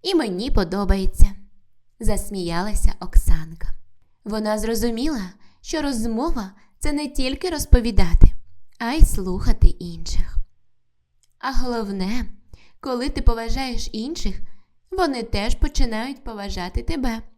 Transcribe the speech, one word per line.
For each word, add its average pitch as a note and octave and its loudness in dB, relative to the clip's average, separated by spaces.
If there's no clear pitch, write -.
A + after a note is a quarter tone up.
"І F#4 -4
мені A3+ -2
подобається", G3 4
засміялася G3 -2
Оксанка. E3 2
Вона G#3+ -4
зрозуміла, A3+ -2
що D#4 -6
розмова — A3+ -2
це D4 0
не D4 -4
тільки C4+ -4
розповідати, A#3 6
а A#3 -6
й A3 2
слухати - 2
інших. - -2
А C4 -8
головне, A3+ -2
коли B3+ -6
ти - -6
поважаєш A#3 0
інших, A3 -6
вони D#4 -2
теж G#3+ -4
починають B3+ -2
поважати G3+ -8
тебе. B3+ -4